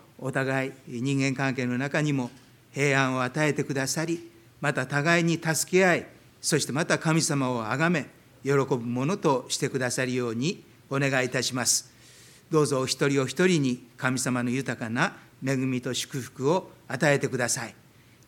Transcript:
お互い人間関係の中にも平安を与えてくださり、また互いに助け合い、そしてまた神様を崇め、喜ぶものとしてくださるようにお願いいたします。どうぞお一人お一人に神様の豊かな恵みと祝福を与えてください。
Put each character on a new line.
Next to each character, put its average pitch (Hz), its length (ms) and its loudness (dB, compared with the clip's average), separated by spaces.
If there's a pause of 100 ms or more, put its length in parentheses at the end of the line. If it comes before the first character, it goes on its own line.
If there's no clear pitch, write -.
(180)
お 131 140 -6
互 135 380 0
い - 20 -10 (160)
人 135 320 -2
間 135 160 2
関 135 180 0
係 127 120 -4
の 123 120 -2
中 143 240 -2
に 151 100 0
も 127 200 -2 (400)
平 139 280 2
安 131 160 2
を 131 60 0
与 151 260 0
え 143 60 2
て 143 100 -2
く 143 100 -6
だ 135 140 -2
さ 160 160 -2
り、 165 280 -6 (300)
ま 147 120 0
た 127 140 -2
互 165 340 2
い - 20 2
に 165 180 2
助 - 300 -2
け 185 140 6
合 175 120 6
い、 110 100 -6 (340)
そ - 160 2
し 135 80 0
て - 60 -6
ま 151 140 -2
た 202 120 2
神 160 240 2
様 135 300 0
を 117 140 -2
崇 135 240 0
め、 156 180 -2 (360)
喜 135 100 0
ぶ 135 240 2
も 120 280 -2
の 185 120 0
と 131 320 2
し - 80 -4
て 135 120 -2
く 139 100 -4
だ 123 120 -2
さ 131 140 -2
る 127 80 -2
よ 123 160 -2
う 110 60 -4
に 143 280 -4 (260)
お 135 100 -2
願 135 240 2
い - 40 0
い - 20 -10
た 127 140 -2
し 123 120 -4
ま 120 100 -2
す。 - 260 -2 (600)
ど 156 100 4
う 147 60 4
ぞ 131 140 0
お 131 40 -2
一 143 220 0
人 139 140 2
お 131 40 0
一 151 220 2
人 170 140 4
に 127 220 -2 (140)
神 131 220 -2
様 123 240 0
の 123 60 -2
豊 131 300 -4
か 117 100 -6
な 135 280 0 (260)
恵 131 140 0
み 127 240 -2
と 127 120 -4
祝 - 260 -6
福 127 320 -2
を 185 200 -2 (160)
与 143 260 2
え 143 60 4
て 139 80 -2
く 120 100 -4
だ 120 120 0
さ 117 180 -4
い。 101 80 -18 (520)